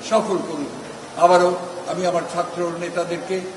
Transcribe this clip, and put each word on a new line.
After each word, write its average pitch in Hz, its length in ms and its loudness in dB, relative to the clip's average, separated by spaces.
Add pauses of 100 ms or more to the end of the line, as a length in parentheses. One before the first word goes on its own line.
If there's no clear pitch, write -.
(100)
সফল 190 260 2 (120)
করুন। 147 180 -6 (500)
আবারও 180 400 6 (300)
আমি 180 200 -2
আমার 170 160 2 (120)
ছাত্র 170 360 -2 (100)
নেতাদেরকে 170 600 -4 (160)